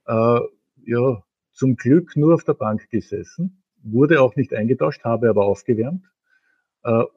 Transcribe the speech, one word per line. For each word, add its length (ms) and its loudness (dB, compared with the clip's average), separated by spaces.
äh, 340 2
ja, 380 -2
zum 220 0
Glück 400 0
nur 180 4
auf 100 -2
der 80 0
Bank 380 -6
gesessen, 720 -8
wurde 380 2
auch 160 2
nicht 160 -2
eingetauscht, 520 -2
habe 260 0
aber 160 2
aufgewärmt, 580 -4
äh, 200 0